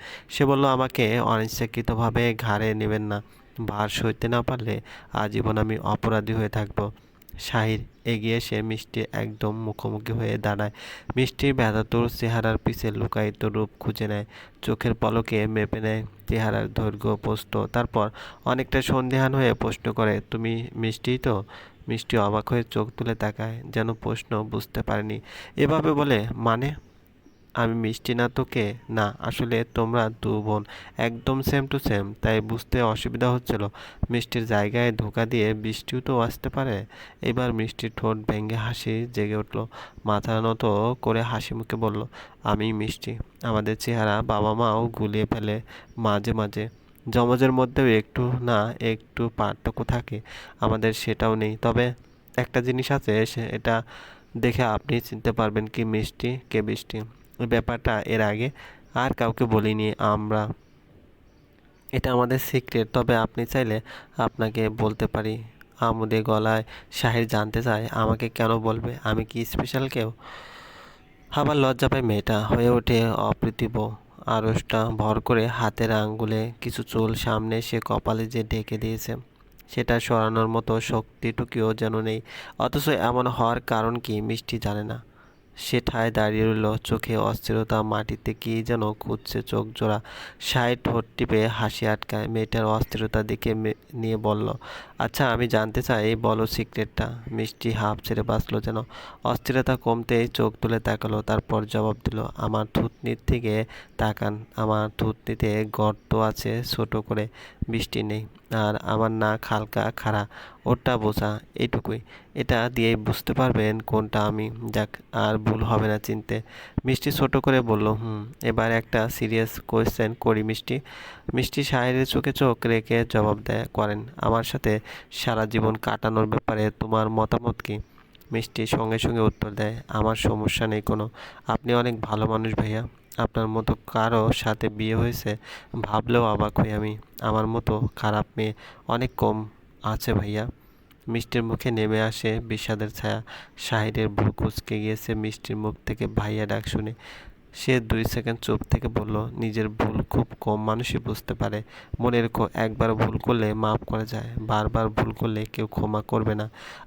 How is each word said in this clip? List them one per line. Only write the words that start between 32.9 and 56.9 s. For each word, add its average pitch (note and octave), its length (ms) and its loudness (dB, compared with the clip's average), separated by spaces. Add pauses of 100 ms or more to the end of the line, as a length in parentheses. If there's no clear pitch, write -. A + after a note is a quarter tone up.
হচ্ছিল।" A#2+ 360 0 (440)
মিষ্টির A#2 340 -2
জায়গায় A2+ 460 2
ধোকা A2 340 0
দিয়ে A2 280 2
বৃষ্টিও A2 480 -4
তো B2+ 180 0
আসতে A#2 300 -2
পারে। A#2+ 360 -2 (360)
এবার A#2+ 320 0
মিষ্টির A2 420 -4
ঠোঁট A2 220 0
ভেঙে G#2+ 380 -4
হাসি A2+ 580 -4
জেগে G#2+ 220 0
উঠল, A2 320 -4 (380)
মাথা A2 360 2
নত A2+ 240 0 (360)
করে A2 200 2
হাসি A2+ 340 -4
মুখে A2+ 200 -4
বলল, A2 300 -2 (380)
"আমি G#2+ 300 0
মিষ্টি। A2 440 -6 (260)
আমাদের A2 340 0
চেহারা A2 440 2
বাবা G#2+ 320 2
মাও A2+ 340 2
গুলিয়ে G#2+ 380 0
ফেলে G#2+ 360 -2 (360)
মাঝে A2 360 2
মাঝে, G#2+ 360 -2 (400)
জমজের B2 420 6
মধ্যেও B2+ 340 4
একটু A#2+ 460 4 (100)
না A#2 380 2
একটু A2+ 580 -2
পার্থক্য G#2 460 -2
থাকে A#2 380 -4 (380)
আমাদের, A2 340 2
সেটাও A2 420 0
নেই। A2 260 -2
তবে A#2+ 320 2 (440)
একটা B2+ 240 0
জিনিস B2+ 300 0
আছে, A2 340 2
সে, A#2+ 160 -4
এটা A2+ 420 -2 (540)
দেখে A#2+ 260 2
আপনি A#2 380 0
চিনতে A2+ 300 -2
পারবেন G#2+ 360 0
কি A2+ 160 -4
মিষ্টি, A2 560 -2 (100)
কে A2+ 120 2
বৃষ্টি। G#2+ 400 -6 (380)